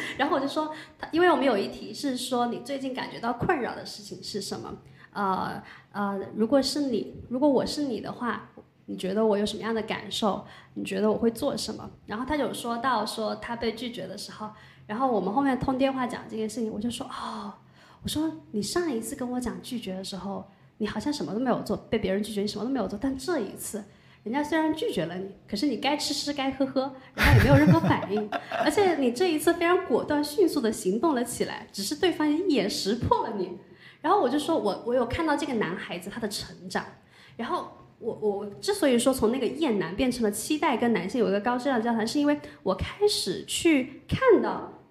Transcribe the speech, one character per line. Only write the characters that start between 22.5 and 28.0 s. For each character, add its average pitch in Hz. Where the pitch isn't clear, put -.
么 196
都 254
没 269
有 190
做， 202
但 269
这 330
一 196
次，” -
人 214
家 277
虽 -
然 311
拒 466
绝 170
了 170
你， 190
可 208
是 294
你 254
该 285
吃 294
吃， -
该 269
喝 269
喝， 262
然 -
后 -
也 -
没 247
有 285
任 294
何 330
反 -